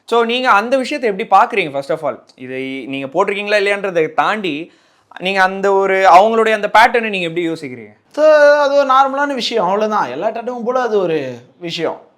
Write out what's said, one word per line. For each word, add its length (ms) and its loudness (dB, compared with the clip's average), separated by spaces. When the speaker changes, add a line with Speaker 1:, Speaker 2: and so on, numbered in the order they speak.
Speaker 1:
So, 180 0
நீங்க 260 -2
அந்த 280 2
விஷயத்தை 340 -2
எப்படி 320 2
பாக்குறீங்க? 280 -2
First 180 -8
of 140 -2
all, 200 -6
இதை 500 -10
நீங்க 220 -8
போட்டிருக்கீங்களா 540 -2
இல்லையான்றதை 520 -2
தாண்டி, 580 -4
நீங்க 220 -2
அந்த 320 2
ஒரு, 220 2
அவங்களுடைய 580 6
அந்த 200 -4
பேட்டர்னை 360 2
நீங்க 180 -4
எப்படி 220 -4
யோசிக்கிறீங்க? 440 -12
Speaker 2:
So, 140 0
அது 400 4
ஒரு 140 2
நார்மலான 440 2
விஷயம், 320 -2
அவ்வளவுதான். 440 -2
எல்லா 200 -4
டாட்டூவும் 360 -8
போல 160 -2
அது 180 0
ஒரு 400 -4
விஷயம். 440 -8